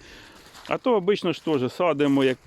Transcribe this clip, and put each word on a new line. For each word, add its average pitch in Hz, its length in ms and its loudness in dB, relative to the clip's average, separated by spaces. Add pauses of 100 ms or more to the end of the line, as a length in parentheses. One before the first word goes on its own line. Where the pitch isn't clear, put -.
(680)
А 165 100 -2
то 247 180 0
обично 180 380 0
ж - 120 -16
теж 131 280 0
садимо, 143 500 2
як 127 240 2